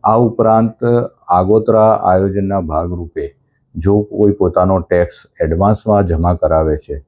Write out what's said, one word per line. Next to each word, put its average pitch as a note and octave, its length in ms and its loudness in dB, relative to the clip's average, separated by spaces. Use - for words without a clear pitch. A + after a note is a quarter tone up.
આ A2 140 2
ઉપરાંત A2+ 640 0
આગોતરા G#2+ 640 2
આયોજનના G2 680 0
ભાગરૂપે E2 760 -8
જો G2+ 260 2
કોઈ G#2 300 0
પોતાનો F#2 480 0
ટેક્સ F2 360 -2
એડવાન્સમાં G2 680 0
જમા E2+ 260 0
કરાવે D#2+ 440 0
છે D2 200 -12